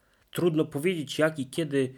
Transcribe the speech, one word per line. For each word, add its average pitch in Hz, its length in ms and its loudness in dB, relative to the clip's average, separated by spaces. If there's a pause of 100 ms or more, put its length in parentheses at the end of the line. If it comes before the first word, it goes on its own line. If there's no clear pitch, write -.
(320)
Trudno 156 340 2
powiedzieć, 156 540 -2
jak 156 200 2
i 131 100 -4
kiedy 139 480 0